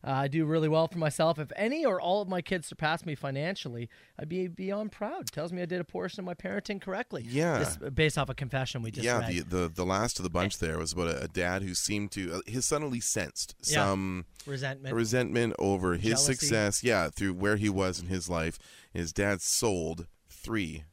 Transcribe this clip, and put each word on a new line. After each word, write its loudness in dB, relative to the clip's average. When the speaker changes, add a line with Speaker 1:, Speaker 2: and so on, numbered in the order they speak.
Speaker 1:
Uh, -2
I 2
do 2
really 4
well 4
for -6
myself. 2
If -6
any 0
or 2
all 2
of -4
my 0
kids -2
surpassed -2
me -2
financially, -4
I'd -8
be -2
beyond -4
proud. -6
Tells -6
me -4
I -2
did -4
a -4
portion -6
of -8
my -6
parenting -6
correctly." -6
Speaker 2:
Yeah. 2
Speaker 1:
This, 0
based 4
off 0
a -6
confession -4
we -4
just -4
Speaker 2:
Yeah, 4
Speaker 1:
read. -2
Speaker 2:
the, 0
the, 2
the -2
last 2
of -6
the 0
bunch 0
there 0
was -2
about 0
a, -2
a -6
dad 0
who -4
seemed -2
to, -4
uh, -2
his -2
son 2
at -4
least -2
sensed -4
Speaker 1:
Yeah. 4
Speaker 2:
some 0
Speaker 1:
Resentment. -6
Speaker 2:
resentment 2
over 4
his 2
Speaker 1:
Jealousy. 4
Speaker 2:
success, 2
yeah, 4
through 0
where 4
he 2
was 0
in -8
his -2
life. 0
His -4
dad 2
sold 0
three -4